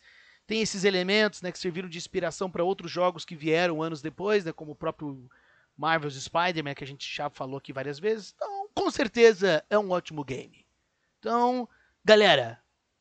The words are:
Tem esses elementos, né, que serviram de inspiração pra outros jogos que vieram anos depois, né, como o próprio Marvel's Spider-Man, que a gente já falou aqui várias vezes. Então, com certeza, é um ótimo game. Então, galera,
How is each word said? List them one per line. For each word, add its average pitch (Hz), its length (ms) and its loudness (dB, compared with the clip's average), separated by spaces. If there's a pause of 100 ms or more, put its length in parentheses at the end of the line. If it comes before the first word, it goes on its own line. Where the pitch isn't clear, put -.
(460)
Tem 220 160 -2
esses 196 220 -2
elementos, 196 580 2
né, 180 100 -8
que - 80 -14
serviram 185 300 -6
de 160 80 -12
inspiração 170 540 -4
pra 170 120 -2
outros 175 280 -2
jogos 175 340 0
que 175 100 -14
vieram 160 460 0
anos 160 200 -6
depois, 185 440 -2
né, 165 60 -6
como 151 200 -14
o 143 40 -16
próprio 143 540 -8 (480)
Marvel's 147 460 -2
Spider-Man, 160 520 -2
que - 80 -14
a 135 40 -10
gente 139 280 -12
já 147 140 -4
falou 135 280 -10
aqui 139 160 -14
várias 135 260 -8
vezes. 208 360 -4
Então, 403 380 -8
com 370 180 0
certeza, 202 800 4
é 208 100 4
um 196 120 -2
ótimo 160 320 -4
game. 135 420 -12 (540)
Então, 240 480 0 (360)
galera, 170 580 6 (400)